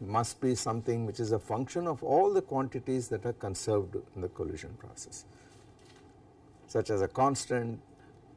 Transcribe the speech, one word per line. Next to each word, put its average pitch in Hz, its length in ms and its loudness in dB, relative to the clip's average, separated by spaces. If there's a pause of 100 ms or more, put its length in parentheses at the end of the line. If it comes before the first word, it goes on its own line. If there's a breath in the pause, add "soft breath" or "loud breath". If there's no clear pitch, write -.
must 110 380 -2
be 127 160 2
something 117 500 0
which 107 140 -4
is 110 140 0
a 107 60 4
function 135 480 -2
of 151 160 -2
all - 280 6
the 190 100 4
quantities 131 680 -2
that 107 160 -2
are 120 80 0
conserved 101 640 0 (180)
in 95 60 -6
the 90 80 -2
collision - 480 -8
process, - 480 -16 (1400 soft breath)
such 113 220 0
as 101 120 0
a 95 60 4
constant, 123 720 0 (580 soft breath)